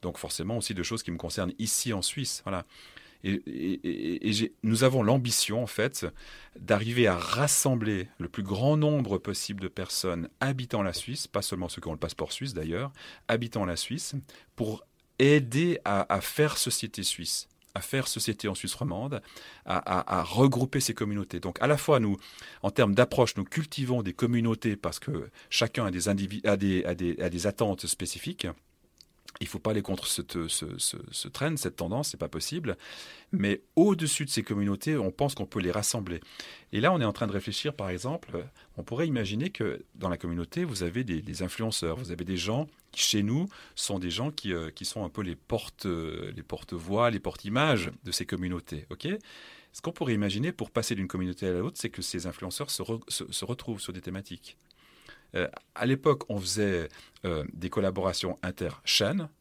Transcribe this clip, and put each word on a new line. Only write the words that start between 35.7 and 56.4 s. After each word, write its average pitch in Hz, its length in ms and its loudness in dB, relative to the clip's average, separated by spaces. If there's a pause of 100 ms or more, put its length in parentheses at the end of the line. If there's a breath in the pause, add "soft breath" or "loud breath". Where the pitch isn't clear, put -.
rassembler. 95 480 -2 (540 loud breath)
Et 104 80 2
là, 151 100 6
on 170 100 4
est 120 40 4
en 104 80 2
train 113 140 -2
de 98 40 -2
réfléchir, 101 420 -2
par 98 160 -4
exemple, 101 540 -6 (340 loud breath)
on - 60 -10
pourrait 147 240 -2
imaginer 120 420 0
que 95 340 -2 (120)
dans 95 140 -2
la 85 80 0
communauté, 85 460 -2
vous 101 200 -2
avez 90 200 0
des, 85 180 -2
des 92 200 -6
influenceurs, 85 560 -2
vous 127 140 -8
avez 87 140 -4
des 92 120 -2
gens 110 300 0 (240)
qui, - 100 -2
chez 104 220 4
nous, 135 240 2 (260 loud breath)
sont - 260 -4
des 90 120 -2
gens 120 200 -2
qui, 101 220 -4
euh, 80 160 -2
qui - 160 -12
sont - 200 -6
un 82 40 -6
peu 110 120 -6
les 90 140 -4
porte, - 500 -4
euh, 82 500 -2
les 80 80 -12
porte-voix, 98 640 0
les 107 100 0
porte-images 110 720 2 (140)
de 90 80 -6
ces 87 140 0
communautés, 87 640 -4
ok ? - 180 -8 (640 loud breath)
Ce - 80 -16
qu'on 170 120 -4
pourrait 131 200 0
imaginer 104 380 2
pour - 180 -6
passer 117 260 0
d'une 95 120 -2
communauté 92 400 -2
à 92 60 2
l'autre, 92 260 -2
c'est 117 100 -4
que - 120 -10
ces 87 260 -4
influenceurs 90 420 -8
se - 140 -4
re-, 113 240 -4
se, - 240 -4
se - 140 -6
retrouvent 117 340 -6
sur - 140 -8
des 92 80 -10
thématiques. 92 560 -10 (760 loud breath)
Euh, 87 140 0 (280)
à 113 100 -2
l'époque, 135 420 4
on 104 100 -2
faisait, 95 520 0 (340 loud breath)